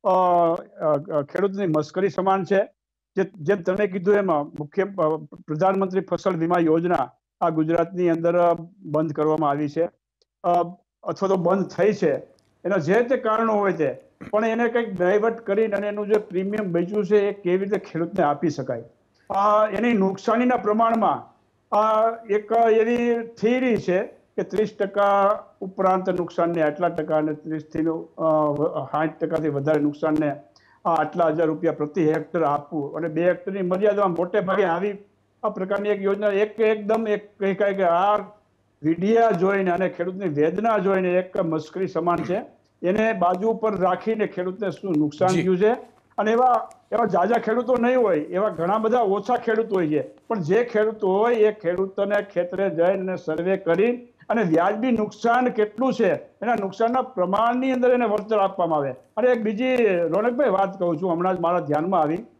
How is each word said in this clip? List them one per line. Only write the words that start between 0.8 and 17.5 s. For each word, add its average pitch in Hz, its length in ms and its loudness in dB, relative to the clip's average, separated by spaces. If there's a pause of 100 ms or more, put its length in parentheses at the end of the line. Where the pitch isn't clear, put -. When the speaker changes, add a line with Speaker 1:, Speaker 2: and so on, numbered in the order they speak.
Speaker 1:
ખેડૂતની 190 460 -2
મશ્કરી 156 420 -2
સમાન 190 340 0
છે. 196 260 0 (460)
જે, 190 80 0
જેમ 175 380 -2
તમે 196 260 -2
કીધું 190 280 0
એમ 202 160 0
મુખ્ય, 151 520 -4
અ, 190 240 -2 (400)
પ્રધાનમંત્રી 190 540 0
ફસલ 180 340 -4
વીમા 170 240 0
યોજના 165 520 0 (300)
આ 170 80 0
ગુજરાતની 170 600 0
અંદર 170 440 2 (260)
બંધ 156 340 -4
કરવામાં 151 360 0
આવી 143 200 -2
છે, 160 160 -2 (580)
અ, 180 80 0 (520)
અથવા 190 260 0
તો 190 60 4
બંધ 180 320 0
થઈ 196 260 2
છે. 185 200 2 (520)
એના 190 120 0
જે 180 240 2
તે 247 160 0
કારણો 226 360 0
હોય 202 200 2
છે, 147 200 -2 (380)
પણ 214 140 0
એને 233 220 0
કંઈક 226 320 -4
ડાયવર્ટ 208 400 2
કરીને 202 360 0
અને 202 120 -4
એનું 208 200 -6
જે 202 60 2
પ્રીમિયમ 202 580 -2
બચ્યું 185 340 -2
છે 208 120 2
એ 202 140 2
કેવી 185 260 -2